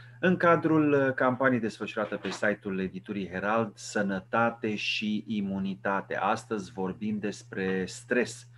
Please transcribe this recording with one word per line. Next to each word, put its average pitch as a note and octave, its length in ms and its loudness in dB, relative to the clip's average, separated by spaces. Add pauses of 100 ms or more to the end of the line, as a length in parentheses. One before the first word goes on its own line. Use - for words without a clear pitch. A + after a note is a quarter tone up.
(200)
în F3 180 4
cadrul, D#3+ 560 4
uh, C#3 200 4
campaniei B2+ 460 2
desfășurată G#2 560 -4
pe G2 140 -6
site-ul G2 500 -2
editurii F#2+ 500 -6
Herald, G#2 460 0
Sănătate G#2+ 1000 0
și G#2+ 520 -2
Imunitate. G2 880 -2
Astăzi G#2 560 -2
vorbim F#2+ 460 -4
despre F#2+ 680 -4
stres - 600 -2 (100)